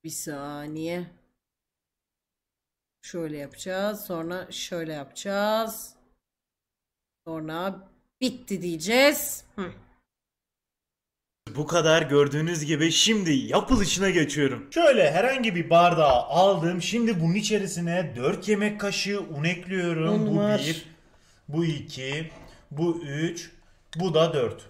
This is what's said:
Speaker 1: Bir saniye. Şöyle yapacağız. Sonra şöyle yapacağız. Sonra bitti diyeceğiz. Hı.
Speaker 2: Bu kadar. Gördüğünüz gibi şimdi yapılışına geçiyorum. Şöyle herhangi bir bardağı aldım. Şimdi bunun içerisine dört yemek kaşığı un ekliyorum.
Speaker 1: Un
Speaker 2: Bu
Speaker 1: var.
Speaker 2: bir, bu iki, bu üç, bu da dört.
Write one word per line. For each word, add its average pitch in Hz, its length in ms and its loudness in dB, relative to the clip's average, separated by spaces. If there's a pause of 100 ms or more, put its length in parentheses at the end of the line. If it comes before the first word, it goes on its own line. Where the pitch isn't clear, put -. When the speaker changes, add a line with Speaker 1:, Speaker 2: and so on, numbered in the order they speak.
Speaker 1:
Bir 160 60 -12
saniye. 151 960 -8 (1900)
Şöyle 160 360 -10
yapacağız. 190 680 -6
Sonra 175 460 -6
şöyle 165 420 -8
yapacağız. 208 1000 -4 (1300)
Sonra 165 480 -6 (460)
bitti 220 400 -4
diyeceğiz. 214 800 0 (120)
Hı. 190 100 -6 (1900)
Speaker 2:
Bu 151 120 -4
kadar. 160 340 6
Gördüğünüz 147 640 2
gibi 156 260 2
şimdi 202 420 2
yapılışına 185 760 2
geçiyorum. 147 640 0
Şöyle 247 380 6
herhangi 226 440 0
bir 160 140 -4
bardağı 160 520 6
aldım. 180 600 2
Şimdi 220 400 0
bunun 165 140 2
içerisine 180 800 -2
dört 165 320 -2
yemek 208 340 0
kaşığı 202 400 -4
un 151 220 -8
ekliyorum. 175 680 -2 (140)
Speaker 1:
Un 202 80 0
Speaker 2:
Bu 202 40 4
Speaker 1:
var. 208 280 2
Speaker 2:
bir, 160 180 -6 (640)
bu 165 180 0
iki, 143 680 -6 (400)
bu 165 320 0
üç, 151 480 -6 (440)
bu 170 180 -2
da 160 200 4
dört. 117 360 -2